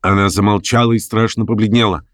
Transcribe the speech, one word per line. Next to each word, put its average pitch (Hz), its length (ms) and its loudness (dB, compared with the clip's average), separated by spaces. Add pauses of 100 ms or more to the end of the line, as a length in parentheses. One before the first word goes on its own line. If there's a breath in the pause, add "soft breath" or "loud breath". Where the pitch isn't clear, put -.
Она 98 300 2
замолчала 104 640 0
и 113 60 0
страшно 113 460 -2
побледнела. 107 680 0